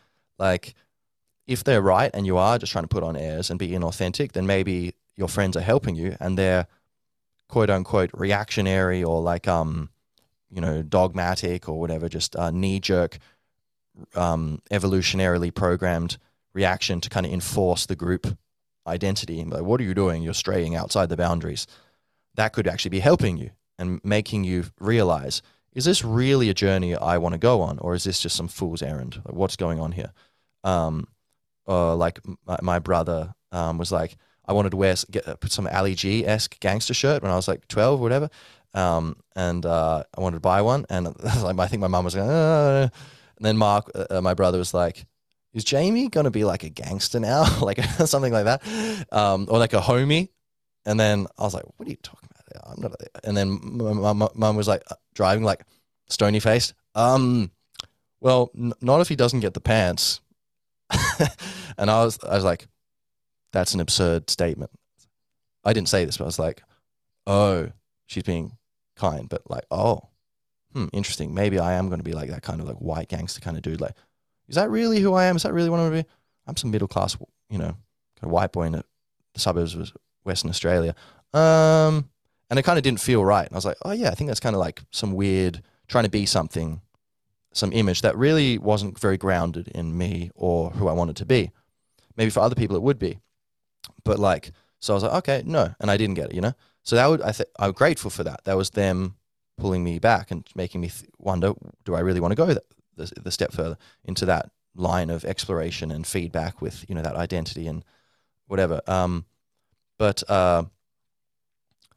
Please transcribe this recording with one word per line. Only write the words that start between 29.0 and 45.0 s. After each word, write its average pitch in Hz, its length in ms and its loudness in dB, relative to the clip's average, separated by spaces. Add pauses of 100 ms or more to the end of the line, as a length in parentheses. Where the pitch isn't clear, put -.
Like, - 100 -12
what's 92 220 -2
going 82 240 -4
on 80 120 -6
here?" - 200 -8 (520)
Um, 82 440 0 (600)
uh, 87 260 2
like, 85 320 0
m-, 92 200 -14
my, 90 160 -4
my 87 160 0
brother, 82 560 -2 (180)
um, 82 260 -2
was 85 140 -4
like, 82 240 -2 (300)
I 98 80 0
wanted 101 160 2
to 92 80 -6
wear 95 140 4
s-, 90 120 -2
get, - 240 -6
uh, - 80 -8 (100)
some 98 240 -4
Ali 95 240 0
G-esque 107 640 -2
gangster 104 340 -2
shirt 143 280 2
when 98 80 0
I 90 60 2
was, 90 100 0
like, - 220 -4
twelve 127 320 2
or - 20 -2
whatever. 135 280 0 (440)
Um, 85 420 0 (200)
and, 87 300 -2
uh, 80 380 2 (120)
I 90 40 -8
wanted 90 160 -2
to 80 40 -8
buy 95 220 4
one. 127 260 0
And, 90 180 -2
<laughs> 107 360 -2
like, 92 160 -2
I 90 100 2
think 107 120 -2
my 95 80 0
mum 92 160 2
was 87 120 -4
like, 98 100 -2
"Uh," 147 640 4 (480)
and 107 80 -8
then 107 140 4
Mark, 104 360 4
uh, 95 160 -4
uh, 92 120 0
my 92 120 2
brother 90 240 4
was 90 140 -4
like, 87 340 -2 (460)